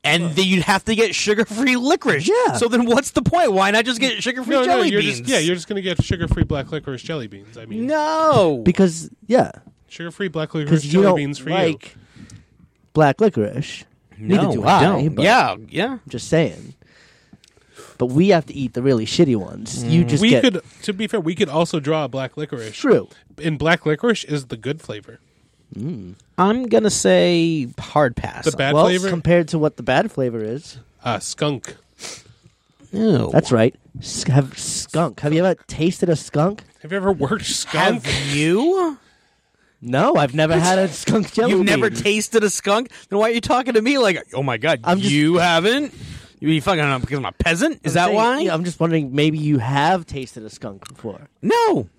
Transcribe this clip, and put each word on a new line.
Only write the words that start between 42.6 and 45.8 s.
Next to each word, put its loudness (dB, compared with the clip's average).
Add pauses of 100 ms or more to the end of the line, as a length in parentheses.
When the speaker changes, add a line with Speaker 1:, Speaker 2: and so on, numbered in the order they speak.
Speaker 1:
Then -2
why 2
are 0
you 0
talking 0
to 4
me 0
like, 0 (120)
"Oh -2
my -2
God, 0
Speaker 2:
I'm 2
just 0
Speaker 1:
you 4
haven't? 2 (480)